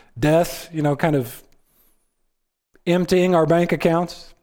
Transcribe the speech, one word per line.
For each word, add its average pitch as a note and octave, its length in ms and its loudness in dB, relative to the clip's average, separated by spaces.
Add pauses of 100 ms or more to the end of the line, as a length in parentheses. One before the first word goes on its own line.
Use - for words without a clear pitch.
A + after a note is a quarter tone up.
(200)
Death, D#3+ 540 0
you D#3 80 -4
know, D3 160 0
kind D#3+ 180 0
of A#2+ 260 -6 (1400)
emptying F3+ 480 0
our D#3+ 120 4
bank E3+ 260 0
accounts. E3+ 720 -2